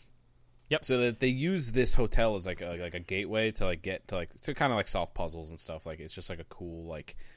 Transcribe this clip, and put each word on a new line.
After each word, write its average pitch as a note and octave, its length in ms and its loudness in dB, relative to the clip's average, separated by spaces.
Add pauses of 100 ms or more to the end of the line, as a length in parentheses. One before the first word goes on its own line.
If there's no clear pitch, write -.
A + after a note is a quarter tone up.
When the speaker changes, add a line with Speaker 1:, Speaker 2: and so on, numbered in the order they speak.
(720)
Speaker 1:
Yep. D3+ 140 0
Speaker 2:
So B2+ 140 4
that A#2+ 200 2
they B2+ 100 2
use C3+ 440 0
this B2 220 6
hotel A2+ 420 6
as, F#2 100 -6
like, F2 140 -6
a, F2 200 -6
like, F2 140 -6
a F2+ 60 -6
gateway G2+ 520 -2
to, A#2 120 0
like, F2 180 2
get F#2+ 260 -6
to, - 80 -6
like, - 260 -6
to - 120 -6
kinda, C3+ 220 2
like, G2+ 100 0
solve F2+ 280 -2
puzzles D#2+ 360 -6
and E2 80 -12
stuff. D#2+ 280 -10
Like, D#2+ 120 -10
it's D#2+ 160 -12
just, F2+ 160 -8
like, F2 100 -8
a E2 40 -12
cool, E2 420 -12
like, D#2 300 -10 (200)